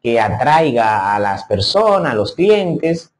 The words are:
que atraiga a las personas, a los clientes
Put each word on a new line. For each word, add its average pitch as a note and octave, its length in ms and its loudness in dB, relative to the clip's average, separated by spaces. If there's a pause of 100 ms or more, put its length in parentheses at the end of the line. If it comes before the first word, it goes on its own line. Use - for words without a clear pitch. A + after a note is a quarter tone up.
que A#2 160 0
atraiga A2+ 960 0
a G#2 60 -2
las G2+ 240 -4
personas, F3 680 0
a - 20 -4
los G#2 200 -2
clientes F3 840 0